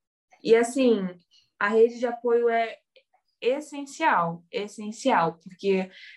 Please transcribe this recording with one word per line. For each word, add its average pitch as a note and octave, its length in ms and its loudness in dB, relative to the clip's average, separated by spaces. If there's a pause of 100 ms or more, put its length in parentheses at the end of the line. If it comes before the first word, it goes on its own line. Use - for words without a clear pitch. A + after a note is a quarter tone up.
(420)
e, A3 120 4
assim, A#3 540 2 (500)
a G3+ 100 -2
rede A#3 300 4
de B3 80 -4
apoio A#3 420 0
é A3+ 280 -2 (640)
essencial, C4+ 1120 -2
essencial, G#3 880 -2
porque F#3+ 480 -2 (260)